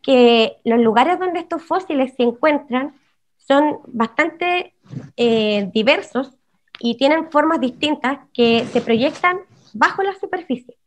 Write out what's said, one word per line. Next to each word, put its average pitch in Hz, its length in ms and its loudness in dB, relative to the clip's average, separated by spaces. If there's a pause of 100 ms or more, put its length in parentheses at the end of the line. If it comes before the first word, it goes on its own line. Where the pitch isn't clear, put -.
que 240 600 4
los 233 160 2
lugares 240 400 2
donde 359 200 -4
estos 330 240 -8
fósiles 302 520 -4
se 247 80 -2
encuentran 277 720 -2 (440)
son 285 500 0
bastante, 330 880 -4 (420)
eh, 214 560 0
diversos 262 580 -2 (480)
y 233 160 -2
tienen 311 360 0
formas 302 280 0
distintas 277 600 -4 (140)
que 233 380 2
se 233 100 0
proyectan 294 580 0 (340)
bajo 330 300 0
la 392 100 -2
superficie. 359 720 -8